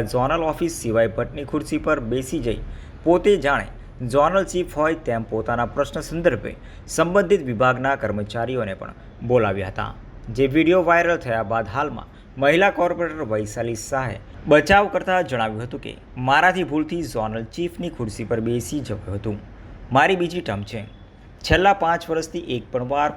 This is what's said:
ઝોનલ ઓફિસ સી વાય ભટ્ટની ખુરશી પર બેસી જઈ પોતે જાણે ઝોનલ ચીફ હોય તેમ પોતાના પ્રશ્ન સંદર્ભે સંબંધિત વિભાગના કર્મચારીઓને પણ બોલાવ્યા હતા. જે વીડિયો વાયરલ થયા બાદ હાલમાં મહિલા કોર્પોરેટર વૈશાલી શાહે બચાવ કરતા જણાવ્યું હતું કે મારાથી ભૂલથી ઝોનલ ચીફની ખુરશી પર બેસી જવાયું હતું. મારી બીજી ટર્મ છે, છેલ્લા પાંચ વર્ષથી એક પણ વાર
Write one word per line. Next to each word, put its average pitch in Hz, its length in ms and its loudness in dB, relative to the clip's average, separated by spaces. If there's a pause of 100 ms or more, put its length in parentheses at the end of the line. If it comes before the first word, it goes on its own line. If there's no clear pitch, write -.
(140)
ઝોનલ 147 380 0
ઓફિસ 165 300 -2
સી 113 160 -2
વાય 113 200 4
ભટ્ટની 127 280 -6
ખુરશી 151 420 -2
પર 156 100 2 (160)
બેસી 135 260 -2
જઈ 117 160 -2 (480)
પોતે 180 340 6
જાણે 127 300 0 (460)
ઝોનલ 165 400 4
ચીફ 175 260 -4
હોય 156 300 0
તેમ 113 240 -2
પોતાના 117 420 0
પ્રશ્ન 147 320 -2
સંદર્ભે 156 480 0 (400)
સંબંધિત 175 500 2
વિભાગના 127 520 2
કર્મચારીઓને 107 840 -4
પણ - 160 -14 (320)
બોલાવ્યા 101 480 2
હતા. 107 160 -4 (380)
જે 127 260 2
વીડિયો 165 340 6
વાયરલ 170 380 4
થયા 113 260 0
બાદ 110 220 -2
હાલમાં 135 420 -6 (200)
મહિલા 170 440 4
કોર્પોરેટર 160 540 -2
વૈશાલી 110 500 -4
શાહે 131 340 -4 (280)
બચાવ 196 440 6
કરતા 180 320 0
જણાવ્યું 113 440 -4
હતું 139 200 -10
કે 110 100 -14 (300)
મારાથી 165 440 4
ભૂલથી 156 420 -2
ઝોનલ 113 420 -4
ચીફની 175 420 -6
ખુરશી 110 360 -4
પર 113 80 0
બેસી 120 480 -2
જવાયું 101 340 -6
હતું. 104 180 -4 (500)
મારી 170 300 4
બીજી 170 240 -4
ટર્મ 101 260 -6
છે, 107 160 -10 (540)
છેલ્લા 190 380 4
પાંચ 170 300 0
વર્ષથી 160 340 -4 (100)
એક 117 160 -4
પણ 123 200 -4
વાર 147 280 2